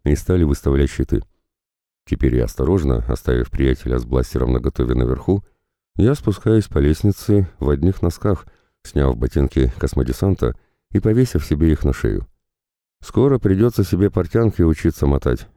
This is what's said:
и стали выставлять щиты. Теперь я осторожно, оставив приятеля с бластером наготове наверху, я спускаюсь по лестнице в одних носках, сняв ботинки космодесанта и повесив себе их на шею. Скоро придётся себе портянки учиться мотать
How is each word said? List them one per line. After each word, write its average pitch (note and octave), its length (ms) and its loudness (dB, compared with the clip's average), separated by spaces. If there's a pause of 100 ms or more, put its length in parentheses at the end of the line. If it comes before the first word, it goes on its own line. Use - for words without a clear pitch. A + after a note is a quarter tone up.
и D2 100 2
стали F2+ 280 0
выставлять C#2 460 0
щиты. - 340 -4 (800)
Теперь B1 300 0
я A#1+ 100 0
осторожно, C2 640 0
оставив B1 420 -2
приятеля B1 460 0
с A#1+ 80 -6
бластером B1 480 -2
наготове B1 420 -2
наверху, B1 480 0 (520)
я A#2+ 200 2
спускаюсь A2 520 0
по - 100 -4
лестнице F#2+ 720 2 (100)
в C2+ 100 -2
одних D2+ 320 0
носках, - 440 -2 (380)
сняв C2+ 340 0
ботинки C2 600 0
космодесанта C2+ 800 -2 (340)
и G2 100 0
повесив A2 440 0
себе D#2 280 2
их - 100 -2
на C#2 80 2
шею. G1+ 340 -4 (800)
Скоро C3 340 2
придётся G#2 460 2
себе F#2 260 0
портянки G#2 540 0
учиться D#2+ 420 0
мотать C2+ 520 0